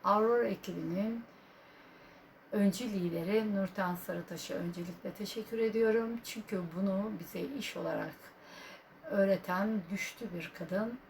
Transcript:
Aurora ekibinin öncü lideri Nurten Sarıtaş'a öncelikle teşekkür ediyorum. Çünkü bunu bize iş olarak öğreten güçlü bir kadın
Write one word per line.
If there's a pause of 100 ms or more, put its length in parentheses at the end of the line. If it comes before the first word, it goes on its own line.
Aurora
ekibinin (1300)
öncü
lideri
Nurten
Sarıtaş'a
öncelikle
teşekkür
ediyorum.
Çünkü (140)
bunu
bize
iş
olarak (960)
öğreten (100)
güçlü
bir
kadın (100)